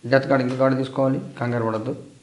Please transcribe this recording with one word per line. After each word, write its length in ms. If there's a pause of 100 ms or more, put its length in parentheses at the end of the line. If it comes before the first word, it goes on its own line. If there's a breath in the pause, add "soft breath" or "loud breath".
డెత్ 220
కార్డు 160
ఇంకో 120
కార్డు 200
తీసుకోవాలి, 440 (200)
కంగారు 240
పడద్దు. 320 (260)